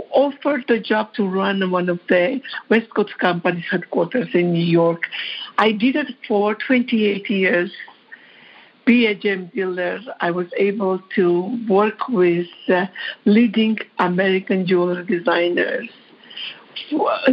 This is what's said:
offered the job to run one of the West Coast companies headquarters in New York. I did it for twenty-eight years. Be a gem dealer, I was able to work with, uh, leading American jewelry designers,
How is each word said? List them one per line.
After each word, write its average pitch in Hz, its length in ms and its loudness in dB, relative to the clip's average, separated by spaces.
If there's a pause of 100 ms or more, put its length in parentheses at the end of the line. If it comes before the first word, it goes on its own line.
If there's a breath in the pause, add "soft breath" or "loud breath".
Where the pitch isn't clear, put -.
(100)
offered 277 560 0
the 233 120 2
job 214 360 -2
to 202 140 0
run 190 420 -2
one 180 200 0
of 175 180 -4
the 180 320 2 (300 loud breath)
West 226 240 2
Coast 208 240 -2
companies 175 520 0
headquarters 175 640 -2
in 175 220 2
New 170 100 0
York. 170 380 2 (560 loud breath)
I 214 140 4
did 240 240 0
it 285 180 -4 (120)
for 208 280 0
twenty-eight 214 760 0
years. 190 420 0 (1160 loud breath)
Be 240 200 6
a 208 80 0
gem 185 400 -4
dealer, 185 460 -4 (200)
I 175 100 -2
was 175 160 -4 (100)
able 196 440 0 (160)
to 185 100 4 (420)
work 208 400 2
with, 180 380 2 (220)
uh, 185 180 2 (380 loud breath)
leading 220 520 4 (220)
American 190 680 0
jewelry 180 380 0
designers, 175 840 -2 (1400 loud breath)